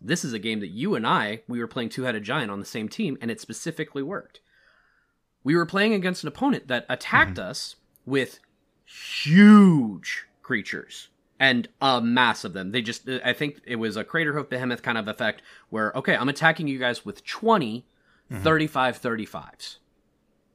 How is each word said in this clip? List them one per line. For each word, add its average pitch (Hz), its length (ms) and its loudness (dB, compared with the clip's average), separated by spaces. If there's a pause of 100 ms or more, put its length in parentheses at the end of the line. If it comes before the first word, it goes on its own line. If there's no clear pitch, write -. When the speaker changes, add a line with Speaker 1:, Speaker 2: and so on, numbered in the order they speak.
Speaker 1:
this 156 240 -4
is 127 80 -6
a 110 60 -6
game 110 220 -4
that 95 100 -8
you 151 240 -4
and 113 120 -2
I, 113 400 -2
we 120 140 -6
were 117 80 -4
playing 117 220 -6
Two-Headed 123 340 -4
Giant 120 260 -4
on 101 100 -8
the 98 60 -10
same 110 220 -8
team, 160 320 -6
and 117 100 -6
it 107 100 -8
specifically 151 640 -8
worked. 190 380 -12 (1040)
We 143 100 2
were 170 120 2
playing 202 260 0
against 185 320 -2
an 151 40 -8
opponent - 400 -2
that 120 200 -4
attacked 127 480 0
Speaker 2:
Mm-hmm. 92 140 -8
Speaker 1:
us - 260 -12 (300)
with 131 340 -2 (840)
huge 170 1000 8 (160)
creatures - 680 -8 (300)
and 127 300 2 (120)
a 131 200 2
mass 120 440 2
of 95 80 -10
them. 95 200 -8
They 123 100 0
just, 117 260 -8
I 127 240 -2
think 147 340 -8
it 120 100 -6
was 110 200 -4
a 107 80 -4
Crater 160 300 -2
Hoof 147 160 -6
Behemoth 123 320 -6
kind 117 160 -2
of 107 100 -6
effect 107 340 -6 (280)
where, 107 240 -2
okay, 135 220 0
I'm 123 120 0
attacking 160 400 0
you 135 100 -4
guys 123 260 -4
with - 200 -12
twenty 151 600 0 (460)
Speaker 2:
Mm-hmm. 101 100 -6
Speaker 1:
thirty-five 151 540 2
thirty-fives. - 840 -10 (760)